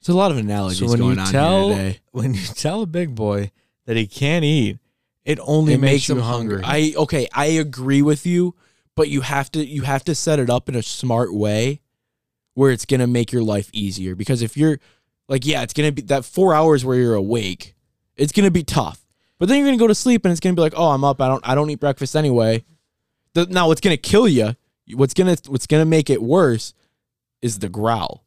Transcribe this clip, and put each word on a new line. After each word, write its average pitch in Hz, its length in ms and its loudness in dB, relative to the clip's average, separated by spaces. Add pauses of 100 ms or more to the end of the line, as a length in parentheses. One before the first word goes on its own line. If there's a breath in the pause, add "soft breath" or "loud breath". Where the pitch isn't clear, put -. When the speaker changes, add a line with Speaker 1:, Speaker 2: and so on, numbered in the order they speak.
Speaker 1:
There's 175 120 0
a 180 40 4
lot 196 140 2
of 139 60 -2
analogies 101 420 -2
Speaker 2:
So - 80 -2
when 120 120 2
Speaker 1:
going 123 180 2
Speaker 2:
you - 40 -2
Speaker 1:
on 95 100 -2
Speaker 2:
tell, 180 380 2
Speaker 1:
here 202 80 0
today. 95 220 -4 (120)
Speaker 2:
when 123 220 -4
you 101 120 -4
tell 185 360 -4
a 214 60 -4
big 160 280 -6
boy 101 360 -4 (340)
that 113 120 -2
he 110 100 -2
can't 151 380 -2
eat, 139 320 0 (480)
it 151 180 -2
only 151 300 2
Speaker 1:
It 139 60 2
Speaker 2:
makes 135 120 4
Speaker 1:
makes 139 180 0
Speaker 2:
you 135 60 0
Speaker 1:
him 123 60 -2
Speaker 2:
hungry. 113 420 -4
Speaker 1:
hungry. 156 320 0
I, 156 60 0
okay, 143 320 -2
I 143 140 -2
agree 139 540 0
with 147 240 2
you, 175 300 0 (400)
but 151 140 0
you 139 120 -2
have 139 300 -4
to, 156 140 -4
you 143 180 -8
have 135 220 -2
to 160 100 -2
set 151 240 0
it 123 100 -2
up 120 200 -2
in 127 60 -6
a 117 60 -4
smart 117 520 -2
way 107 480 -2 (720)
where 135 180 4
it's 120 140 -2
gonna 127 220 2
make 120 260 0
your 120 100 0
life 104 300 -2
easier. 95 420 -6
Because 117 260 -2
if 113 160 -6
you're, 151 220 2 (480)
like, 131 180 -2
yeah, 147 160 0
it's 117 120 -8
gonna 151 180 0
be 143 120 -6
that 131 220 -2
four 185 280 2
hours 156 320 4
where 127 120 0
you're 120 160 2
awake, 101 640 -4 (400)
it's 143 160 -2
gonna 196 200 4
be 165 120 0
tough. - 420 -4 (320)
But 180 120 0
then 269 80 4
you're 285 100 2
gonna 262 100 2
go 226 100 4
to 214 80 4
sleep 247 300 2
and 180 60 4
it's 165 80 -2
gonna 185 160 0
be 170 60 0
like, 156 140 2
"Oh, 165 160 2
I'm 135 120 2
up. 139 180 2
I 131 60 2
don't, 131 200 -2
I 127 80 0
don't 151 140 0
eat 143 100 -6
breakfast 143 360 -4
anyway." 117 480 2 (680)
The, 170 140 2
now 180 200 0
what's 160 140 2
gonna 180 160 2
kill 226 300 4
you, 117 280 2 (380)
what's 135 200 0
gonna, 185 220 2 (120)
what's 135 200 -6
gonna 156 180 4
make 160 240 2
it 127 140 2
worse 131 500 2 (680)
is 107 180 -6
the 95 100 -8
growl. 104 580 -4